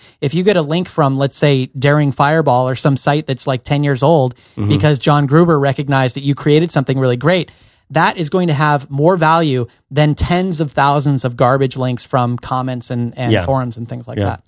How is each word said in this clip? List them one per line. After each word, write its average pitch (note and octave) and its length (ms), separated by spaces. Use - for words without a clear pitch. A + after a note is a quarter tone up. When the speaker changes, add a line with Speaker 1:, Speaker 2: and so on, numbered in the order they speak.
Speaker 1:
If D3 140
you F3+ 100
get G3+ 120
a E3 60
link E3 260
from, C3+ 300
let's C#3 180
say, C3+ 300
Daring C#3+ 320
Fireball C#3+ 580
or C3 60
some C#3 220
site D3+ 300
that's, C3 200
like, C3 160
ten D3 220
years C#3 180
old C#3 320
Speaker 2:
Mm-hmm. G#2 120
Speaker 1:
because D3 300
John C#3+ 280
Gruber D#3+ 320
recognized C#3 580
that C#3 60
you C#3 120
created D#3 380
something C3+ 260
really B2+ 180
great, D#3+ 340
that E3+ 260
is D#3 140
going F#3 180
to D3 60
have D3 360
more D3+ 260
value D#3 500
than D3+ 240
tens F3 460
of D3 120
thousands C#3+ 520
of A#2+ 120
garbage C3+ 400
links B2+ 280
from A#2+ 340
comments B2+ 520
and, A#2+ 280
and A#2+ 140
Speaker 2:
Yeah. F#2+ 120
Speaker 1:
forums B2 320
and A#2 120
things A#2+ 200
like A#2 100
Speaker 2:
Yeah. G2+ 60
Speaker 1:
that. - 240